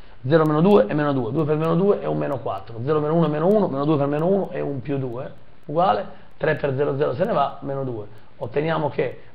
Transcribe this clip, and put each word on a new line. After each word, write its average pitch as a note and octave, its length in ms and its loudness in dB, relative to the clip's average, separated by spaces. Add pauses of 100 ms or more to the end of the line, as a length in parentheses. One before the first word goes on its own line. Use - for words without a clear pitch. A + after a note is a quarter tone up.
(280)
zero D#3+ 180 6
meno D3+ 160 4
due G3+ 240 8
è G#2+ 80 -4
meno D3 200 2
due, A#2+ 180 -2
due D3+ 140 0
per D3+ 120 2
meno D#3+ 180 2
due G3 240 4
è - 60 -8
un D#3 120 0
meno C#3+ 220 -2
quattro, A2+ 460 -8
zero D3+ 140 2
meno D3+ 160 0
uno E3+ 120 4
meno D#3 200 0
uno G#3 120 6
è G3 40 4
un C#3 80 -2
meno C#3 140 -2
due D#3 120 4
per C#3 100 2
meno D3+ 200 0
uno F#3+ 220 2
è D3 100 -6
un C#3+ 220 -4
più C#3 160 -4
due, C3 340 -6 (340)
uguale G3 400 2 (320)
tre D#3 180 2
per C#3 200 -2
zero, C#3+ 220 0
zero C#3+ 160 0
se D#3+ 120 0
ne A3+ 80 -2
va, C#3 280 0
meno C#3 220 -6
due. A2+ 220 -6 (320)
Otteniamo D3+ 520 -2
che, C3 320 -4 (140)